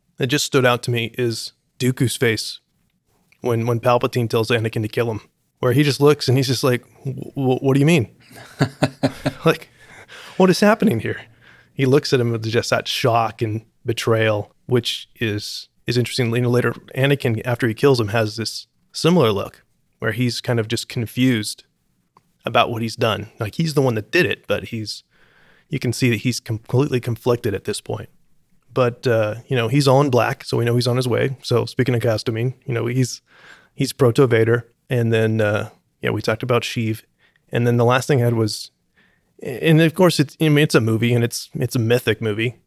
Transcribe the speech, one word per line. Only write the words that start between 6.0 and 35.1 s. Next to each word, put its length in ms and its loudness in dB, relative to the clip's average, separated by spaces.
looks 260 4
and 100 4
he's 100 0
just 160 -2
like, 200 0
"W-, 300 -10
w-, 240 0
what 140 2
do 60 4
you 60 4
mean?" 240 2
<laughs> 880 -4
Like, 240 -2
what 120 6
is 100 2
happening 400 2
here? 220 -6
He 120 0
looks 280 4
at 60 4
him 120 0
with 140 -4
just 260 0
that 160 -2
shock 540 0
and 240 -4
betrayal, 680 0
which 460 -2
is, 520 -6
is 100 0
interesting. 360 -2
You 80 0
know, 80 0
later, 240 2
Anakin, 500 0
after 220 -2
he 60 0
kills 260 2
him, 100 -2
has 260 -2
this 320 -10
similar 400 2
look 320 -6
where 140 -4
he's 280 -2
kind 180 -2
of 80 -2
just 200 -6
confused 760 -2
about 260 2
what 100 -6
he's 140 -6
done. 340 -2
Like, 160 -8
he's 180 -2
the 80 2
one 140 2
that 160 -8
did 140 2
it, 220 -6
but 180 -4
he's, 380 -10
you 120 -6
can 120 -2
see 180 0
that 80 2
he's 220 -4
completely 600 -2
conflicted 540 -2
at 120 -8
this 160 -6
point. 280 -10
But, 340 0
uh, 280 0
you 80 -4
know, 120 0
he's 200 2
all 120 6
in 100 2
black, 360 0
so 120 -4
we 80 0
know 100 0
he's 120 0
on 80 0
his 120 -2
way. 340 -2
So 240 0
speaking 300 -2
of 60 0
costuming, 520 -2
you 80 -6
know, 120 -4
he's, 360 -2
he's 180 -4
Proto 360 4
Vader. 440 2
And 220 0